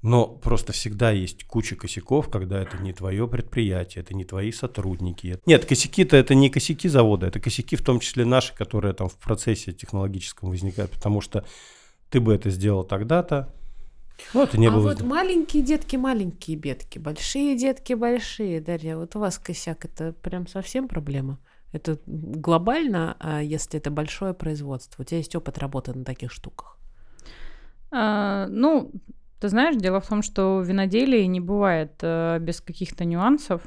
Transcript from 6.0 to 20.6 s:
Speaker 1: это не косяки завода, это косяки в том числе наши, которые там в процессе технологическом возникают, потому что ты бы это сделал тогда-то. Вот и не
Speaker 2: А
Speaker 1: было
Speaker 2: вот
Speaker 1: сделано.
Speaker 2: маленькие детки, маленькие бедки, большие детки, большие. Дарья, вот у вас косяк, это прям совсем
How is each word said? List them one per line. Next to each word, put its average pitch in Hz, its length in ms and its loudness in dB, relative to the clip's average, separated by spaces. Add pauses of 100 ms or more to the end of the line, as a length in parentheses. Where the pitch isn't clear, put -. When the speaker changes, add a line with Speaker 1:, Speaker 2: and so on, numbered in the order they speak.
Speaker 1:
это 135 180 8
не 135 160 8
косяки - 380 0
завода, 107 400 6
это - 100 -4
косяки 117 380 -2
в - 80 0
том 123 160 4
числе - 240 -2
наши, 127 280 2
которые 101 400 -2
там 92 160 -4
в - 100 -8
процессе - 540 -2
технологическом 95 800 -6
возникают, 95 400 -4
потому 104 300 0
что - 240 -4 (680)
ты 135 80 4
бы 110 160 4
это 101 160 0
сделал 95 320 0
тогда-то. 135 720 -2 (800)
Вот 262 200 4
и 107 40 4
не 113 80 10
Speaker 2:
А 113 40 8
Speaker 1:
было 107 120 6
Speaker 2:
вот 101 160 4
Speaker 1:
сделано. 247 160 -2
Speaker 2:
маленькие 339 500 2
детки, 294 320 0
маленькие 208 600 -2
бедки, 143 420 -8
большие 254 580 -2
детки, 254 380 0
большие. 226 680 -2
Дарья, 160 360 -6
вот 165 200 -8
у - 40 -6
вас 190 180 -2
косяк, - 480 -8
это 160 260 -8
прям 180 340 -6
совсем 226 400 -6